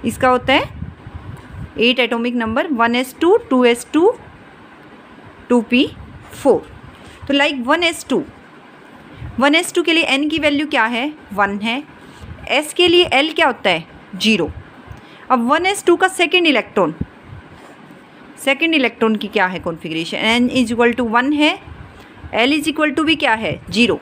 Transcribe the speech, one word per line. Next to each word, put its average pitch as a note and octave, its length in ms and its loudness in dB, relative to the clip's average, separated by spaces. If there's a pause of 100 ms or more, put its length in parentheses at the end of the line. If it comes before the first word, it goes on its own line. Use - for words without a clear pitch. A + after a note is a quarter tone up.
इसका B3 240 0
होता B3+ 240 2
है C5 260 -2 (1000)
eight A#3+ 200 2
atomic A#3 360 -2
number, A#3 320 -2
one A#3 280 0
S B3+ 260 -4
two, F4 140 6 (140)
two B3+ 160 4
S A#3+ 280 2
two, F4 200 4 (1400)
two B3 120 4
P B3 240 0 (480)
four। - 340 0 (600)
तो C#4 60 -2
like C#4+ 320 0
one D#4+ 180 0
S E4 260 -4
two, G3+ 140 0 (1160)
one C#4 160 4
S F4 180 -2
two F4 100 0
के E4 100 2
लिए E4 120 2
एन C#4 240 0
की D#4+ 100 -2
value D4 280 0
क्या C4+ 180 2
है? B3 280 -4 (200)
वन G3+ 260 0
है। A3+ 240 -4 (680)
एस D4+ 240 0
के F4+ 140 4
लिए F4 260 6
एल D4+ 200 2
क्या D#4+ 140 2
होता A#3 220 0
है? E3 140 0 (320)
ज़ीरो। F#3+ 340 0 (840)
अब A#3+ 180 2
वन D#4+ 160 2
एस G4 200 -2
टू F4 100 6
का F#4 120 2
second F4+ 400 2
electron, G3+ 460 0 (1500)
सेकंड D#4+ 300 0
इलेक्ट्रॉन A#3 400 2
की G#3 120 -6
क्या G3 200 2
है F#3 120 -6
कॉन्फ़िगरेशन? E3 580 -6 (220)
N A#3+ 160 2
is A#3+ 180 0
equal A#3 260 2
to B3 120 -2
one B3 220 2
है, D4+ 240 2 (800)
L C4+ 220 2
is D4+ 140 -4
equal D4+ 240 -2
to D#4+ 80 0
भी D#4+ 100 2
क्या C4+ 180 0
है? A3 260 -4 (100)
ज़ीरो। G3 320 2